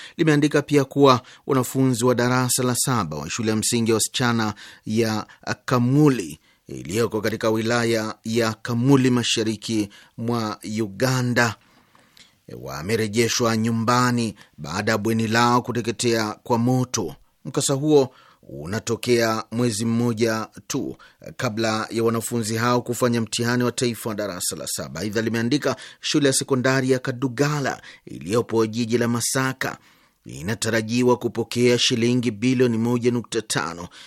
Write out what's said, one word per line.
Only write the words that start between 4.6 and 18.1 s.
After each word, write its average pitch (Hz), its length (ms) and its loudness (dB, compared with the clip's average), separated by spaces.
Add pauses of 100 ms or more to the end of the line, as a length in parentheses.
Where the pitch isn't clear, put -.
ya 110 420 -2 (380)
Kamuli 123 760 2 (280)
iliyoko 95 540 -4
katika 110 280 -2
wilaya 113 720 0
ya 113 300 0
Kamuli 127 560 4
mashariki 113 800 -2 (280)
mwa 117 420 -4 (220)
Uganda 120 720 0 (1080)
wamerejeshwa 110 960 0
nyumbani 117 800 2 (220)
baada 92 340 -4
ya 113 60 2
bweni 113 300 0
lao 120 340 4
kuteketea 113 720 -2 (100)
kwa 120 140 0
moto. 120 580 0 (320)
Mkasa 143 260 -2
huo 139 400 4 (360)